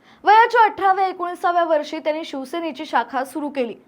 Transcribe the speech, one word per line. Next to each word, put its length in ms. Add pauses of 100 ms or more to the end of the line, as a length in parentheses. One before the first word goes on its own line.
(240)
वयाच्या 380
अठराव्या, 460
एकोणीसाव्या 560
वर्षी 360
त्यांनी 260
शिवसेनेची 600
शाखा 380
सुरू 260
केली. 240 (140)